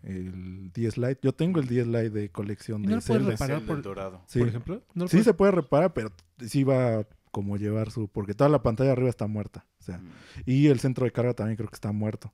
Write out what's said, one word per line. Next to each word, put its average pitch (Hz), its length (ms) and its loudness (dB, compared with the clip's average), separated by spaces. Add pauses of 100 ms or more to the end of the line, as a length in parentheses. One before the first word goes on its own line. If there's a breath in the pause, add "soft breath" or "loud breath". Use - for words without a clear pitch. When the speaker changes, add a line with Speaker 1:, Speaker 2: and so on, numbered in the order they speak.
Speaker 1:
el 92 720 -10
diez 113 240 -2
Lite. 123 240 -2
Yo 131 120 2
tengo 170 260 0
el 135 80 0
diez 123 180 0
Lite 117 240 0
de 104 200 -6
colección 104 540 -8
Speaker 2:
¿Y - 40 0
no - 40 2
Speaker 1:
de - 40 2
Speaker 2:
lo 226 80 -2
puedes 220 180 2
Speaker 1:
Zelda. 202 100 0
Speaker 2:
reparar 139 260 -2
Speaker 3:
Zelda 214 100 -8
Speaker 2:
por, 165 100 -2
Speaker 3:
el 139 60 -8
Dorado. 95 420 -10
Speaker 1:
Sí. - 140 -2
Speaker 2:
por 120 80 4
ejemplo? 123 340 -6 (140)
¿No 175 80 -2
lo 180 40 -4
Speaker 1:
Sí 170 100 4
Speaker 2:
puedes 214 80 6
Speaker 1:
se 220 100 6
puede 196 160 4
reparar, 160 420 2
pero 110 180 -6 (280)
sí 127 240 0
va 127 420 2 (280)
como 101 240 -4
llevar 107 340 -2
su, 110 160 -6
porque 101 260 -6
toda 139 160 4
la 143 140 4
pantalla 127 300 2
arriba 123 160 0
está 110 180 -4
muerta, 107 380 -8 (140)
o - 40 -20
sea, 90 140 -12
Speaker 3:
Mm. 87 120 -18 (360 loud breath)
Speaker 1:
y 135 220 6
el 131 120 6
centro 127 240 0
de 120 80 0
carga 120 220 0
también 107 240 -4
creo 120 100 -6
que - 80 -14
está 104 160 -6
muerto. 107 420 -4